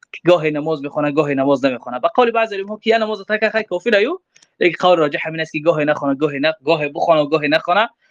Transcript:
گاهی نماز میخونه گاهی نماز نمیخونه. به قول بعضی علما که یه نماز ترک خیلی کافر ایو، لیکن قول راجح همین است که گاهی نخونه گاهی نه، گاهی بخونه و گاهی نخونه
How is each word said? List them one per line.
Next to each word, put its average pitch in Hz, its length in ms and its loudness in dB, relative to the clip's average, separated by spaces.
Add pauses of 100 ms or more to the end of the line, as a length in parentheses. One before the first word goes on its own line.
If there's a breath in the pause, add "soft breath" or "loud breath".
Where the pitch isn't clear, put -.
(240)
گاهی 160 260 4
نماز 151 320 -4
میخونه 147 300 -4
گاهی 143 220 0
نماز 135 300 2
نمیخونه. 123 340 -4
به 120 160 0
قول 240 160 4
بعضی 226 240 -2
علما 202 240 -8
که 220 120 -2
یه 226 80 4
نماز 214 300 -4
ترک 214 200 0
خیلی 214 160 -4
کافر 202 320 -2
ایو، 262 220 0 (420 soft breath)
لیکن 175 280 2
قول 175 100 6
راجح 156 240 0
همین 160 180 -6
است 156 120 -8
که 151 80 -6
گاهی 151 240 0
نخونه 147 300 0
گاهی 143 240 -2
نه، 156 160 0 (100)
گاهی 151 240 0
بخونه 160 320 2
و 147 60 0
گاهی 147 220 0
نخونه 175 420 2 (200)